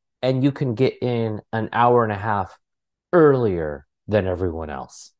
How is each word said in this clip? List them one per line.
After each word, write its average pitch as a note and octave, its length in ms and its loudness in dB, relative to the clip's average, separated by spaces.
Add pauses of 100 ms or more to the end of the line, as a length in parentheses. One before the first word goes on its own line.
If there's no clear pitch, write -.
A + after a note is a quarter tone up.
(220)
and C3 200 0
you C#3 100 2
can B2+ 220 -4
get B2+ 280 0
in A2+ 380 -2 (120)
an A2 200 -4
hour A#2+ 300 4
and G#2+ 100 0
a G#2 40 -4
half G2+ 420 -4 (540)
earlier G#2+ 760 2 (220)
than G2 180 2
everyone E2 440 -4
else. - 500 -14